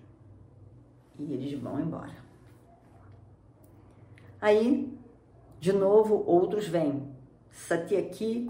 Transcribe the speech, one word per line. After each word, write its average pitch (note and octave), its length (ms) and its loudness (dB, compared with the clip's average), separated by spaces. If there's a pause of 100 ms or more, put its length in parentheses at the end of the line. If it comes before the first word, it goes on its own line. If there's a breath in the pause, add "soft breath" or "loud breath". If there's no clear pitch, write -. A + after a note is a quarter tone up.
(1200)
E D3 140 -8
eles C#3+ 260 -6
vão A2+ 220 -6
embora. - 340 -8 (2250 loud breath)
Aí, G#3+ 580 2 (600)
de F3 140 0
novo, G3+ 540 4
outros F3+ 420 2
vêm. D3 420 -2 (400)
Satyaki G3 1000 -4